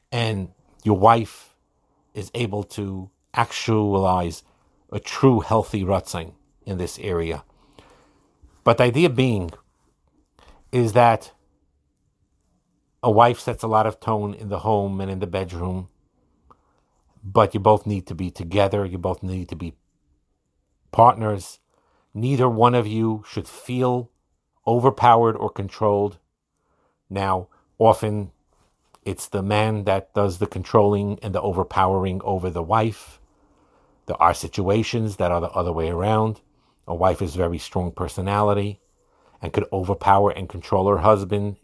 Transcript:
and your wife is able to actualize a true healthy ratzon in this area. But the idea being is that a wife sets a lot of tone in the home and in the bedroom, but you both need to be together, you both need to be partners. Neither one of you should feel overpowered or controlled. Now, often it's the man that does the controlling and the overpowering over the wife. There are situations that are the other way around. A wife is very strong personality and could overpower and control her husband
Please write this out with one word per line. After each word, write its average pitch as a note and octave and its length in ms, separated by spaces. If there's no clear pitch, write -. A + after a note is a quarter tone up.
and A2 380
your G#2+ 140
wife A2+ 580
is G2 220
able G#2 280
to F#2+ 460
actualize G2 1120
a G2+ 80
true B2+ 400
healthy G#2 440
ratzon F2+ 500
in F#2+ 120
this F2 220
area. E2 440
But A#2 140
the C3 60
idea C#3+ 260
being A2+ 420
is A#2+ 220
that A#2 380
a A#2+ 100
wife A#2 280
sets - 240
a A2+ 40
lot A2 180
of G#2+ 140
tone G#2 340
in A2 140
the G2 120
home G2+ 420
and F#2+ 100
in F#2 80
the G2 80
bedroom, F#2 640
but G2+ 320
you G#2+ 60
both G#2 260
need G2+ 220
to F#2 80
be F2 160
together, G2 540
you F#2 120
both F2+ 240
need F#2 280
to E2 80
be E2 160
partners. A2 680
Neither B2+ 340
one A#2+ 280
of A2+ 120
you A2 400
should - 200
feel B2 600
overpowered A#2 720
or G#2+ 140
controlled. G2+ 680
Now, F#2+ 400
often G#2+ 540
it's - 240
the G2+ 140
man G#2+ 420
that G2 300
does G2+ 240
the G2 100
controlling G2+ 760
and G2 140
the F2 60
overpowering F#2+ 840
over F#2 260
the E2+ 140
wife. A2 560
There - 160
are F2 120
situations G#2+ 840
that F2 140
are F2 100
the E2+ 80
other F2 240
way D#2+ 160
around. G#2+ 500
A E2+ 80
wife F2+ 260
is E2 140
very E2+ 220
strong F2+ 340
personality G2+ 880
and - 100
could - 220
overpower G2 580
and F#2 160
control F#2 400
her G2+ 120
husband G2+ 640